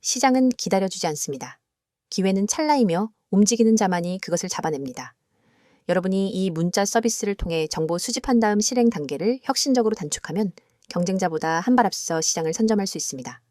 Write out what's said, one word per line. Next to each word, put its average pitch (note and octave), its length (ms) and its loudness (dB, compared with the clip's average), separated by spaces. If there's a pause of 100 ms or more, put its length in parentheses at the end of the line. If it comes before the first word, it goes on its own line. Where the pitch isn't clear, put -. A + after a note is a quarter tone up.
시장은 B3+ 500 2
기다려주지 F#3+ 560 -2
않습니다. C#3 520 -8 (520)
기회는 G3 380 0
찰나이며 A#3 640 2 (200)
움직이는 A3 460 6
자만이 F#3 440 0
그것을 F3 280 -2
잡아냅니다. C3+ 680 -6 (720)
여러분이 F#3 420 0
이 F#3+ 200 -2
문자 E3+ 340 0
서비스를 A3+ 500 0
통해 E3 320 -2
정보 D#3+ 320 -2
수집한 B3 420 0
다음 G#3 200 2
실행 A#3 300 2
단계를 F3+ 520 -4
혁신적으로 B3 520 0
단축하면 F3+ 580 -4 (380)
경쟁자보다 F3 680 0
한 B3 160 2
발 A#3 100 4
앞서 E3 340 -2
시장을 D#3+ 320 -2
선점할 G#3+ 340 0
수 - 120 -8
있습니다. B2+ 420 -10 (100)